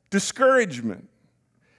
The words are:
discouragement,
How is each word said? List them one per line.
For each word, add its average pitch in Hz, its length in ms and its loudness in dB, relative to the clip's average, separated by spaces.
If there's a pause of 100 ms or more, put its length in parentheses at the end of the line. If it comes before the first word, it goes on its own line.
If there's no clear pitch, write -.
(120)
discouragement, 202 960 0 (680)